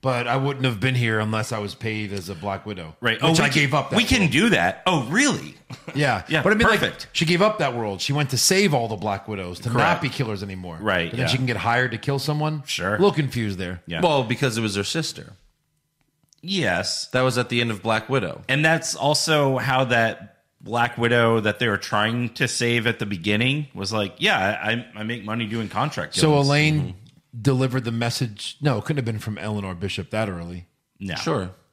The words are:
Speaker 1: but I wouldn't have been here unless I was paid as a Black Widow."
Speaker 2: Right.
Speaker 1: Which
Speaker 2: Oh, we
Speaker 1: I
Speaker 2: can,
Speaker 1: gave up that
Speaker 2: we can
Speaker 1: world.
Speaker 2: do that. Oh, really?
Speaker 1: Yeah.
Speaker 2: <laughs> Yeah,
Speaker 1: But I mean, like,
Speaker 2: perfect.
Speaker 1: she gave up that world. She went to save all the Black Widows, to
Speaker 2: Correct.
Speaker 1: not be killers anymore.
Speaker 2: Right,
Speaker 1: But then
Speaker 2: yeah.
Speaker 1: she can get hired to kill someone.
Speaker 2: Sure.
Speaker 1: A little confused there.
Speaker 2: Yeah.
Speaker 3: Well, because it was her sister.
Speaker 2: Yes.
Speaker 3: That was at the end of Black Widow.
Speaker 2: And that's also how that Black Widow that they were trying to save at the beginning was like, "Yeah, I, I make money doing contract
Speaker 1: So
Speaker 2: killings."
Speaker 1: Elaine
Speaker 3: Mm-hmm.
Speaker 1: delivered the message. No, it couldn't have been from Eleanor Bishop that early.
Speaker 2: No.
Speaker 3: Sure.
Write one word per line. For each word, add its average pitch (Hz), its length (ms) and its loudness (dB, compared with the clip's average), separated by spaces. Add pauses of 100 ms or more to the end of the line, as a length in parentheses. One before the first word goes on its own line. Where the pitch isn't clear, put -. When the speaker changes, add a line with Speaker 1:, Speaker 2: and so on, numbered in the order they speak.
Speaker 1:
but 120 260 0
I 120 80 2
wouldn't 135 300 0
have 117 120 0
been 127 160 0
here 113 260 2
unless 110 320 -2
I 110 60 -4
was 104 160 -6
paid 107 380 -6
as 92 160 -8
a 98 60 -8
Black 98 320 -6
Widow." 87 340 -12
Speaker 2:
Right. 113 140 2
Speaker 1:
Which - 80 -4
Speaker 2:
Oh, 165 100 4
we 160 60 4
Speaker 1:
I 143 100 4
Speaker 2:
can, 135 60 0
Speaker 1:
gave 143 200 2
up 139 160 0
that - 60 0
Speaker 2:
we 233 80 4
can 247 160 4
Speaker 1:
world. 165 120 4
Speaker 2:
do 190 180 4
that. 92 360 2
Oh, 165 180 2
really? 170 500 0 (400)
Speaker 1:
Yeah. 135 300 2
Speaker 2:
<laughs> - 40 -18
Yeah, 151 140 0
Speaker 1:
But 196 100 4
I 220 40 4
mean, 208 120 4
like, 214 120 4
Speaker 2:
perfect. - 340 -4
Speaker 1:
she - 100 0
gave 170 160 2
up 214 200 4
that 135 140 0
world. 104 280 -4
She 139 100 -2
went 143 180 0
to 127 80 -2
save 190 360 4
all 117 140 0
the 107 80 -4
Black 98 300 -4
Widows, 92 340 -8
to 117 100 -4
Speaker 2:
Correct. 123 80 2
Speaker 1:
not 165 240 2
be 139 80 -2
killers 110 320 -4
anymore. 92 400 -10
Speaker 2:
Right, 92 280 2
Speaker 1:
But 117 60 -6
then 127 100 0
Speaker 2:
yeah. 80 40 2
Speaker 1:
she 127 80 2
can 127 80 0
get 120 100 0
hired 117 360 2
to 113 60 -6
kill 139 200 -2
someone. 151 480 -2
Speaker 2:
Sure. 92 240 -4
Speaker 1:
A 104 80 0
little 196 120 6
confused 117 480 -2
there. 90 280 -6
Speaker 2:
Yeah. 82 160 -4
Speaker 3:
Well, 147 200 4
because 117 360 0
it - 20 0
was 104 160 0
her 101 80 0
sister. - 480 -6 (1120)
Speaker 2:
Yes. 117 680 0
Speaker 3:
That 127 100 2
was 127 140 2
at 123 140 0
the 120 100 2
end 117 100 0
of 101 120 -6
Black 110 260 0
Widow. 127 400 -2
Speaker 2:
And 143 160 2
that's 160 300 2
also 143 640 2
how 131 260 2
that 113 520 0 (240)
Black 117 360 -2
Widow 117 440 4
that 104 180 0
they 123 100 2
were 101 80 2
trying 113 540 0
to - 180 -2
save 117 380 2
at 117 120 0
the - 80 -2
beginning 107 680 0
was 98 180 -6
like, 104 260 -2
"Yeah, 123 440 2
I, 113 240 -2 (120)
I 107 40 -8
make 117 220 -6
money 113 220 -4
doing 110 220 -4
contract 107 460 -4
Speaker 1:
So 160 160 4
Speaker 2:
killings." 143 180 4
Speaker 1:
Elaine 151 320 4
Speaker 3:
Mm-hmm. 117 640 -10
Speaker 1:
delivered 127 420 2
the 117 80 -4
message. 117 680 -4
No, 139 180 2
it 104 80 -6
couldn't 156 120 -2
have 123 60 -2
been 110 140 -4
from 104 200 -6
Eleanor 98 360 -4
Bishop 90 360 -6
that 110 200 -2
early. 87 360 -10 (320)
Speaker 2:
No. 95 180 -8
Speaker 3:
Sure. 107 340 -2 (220)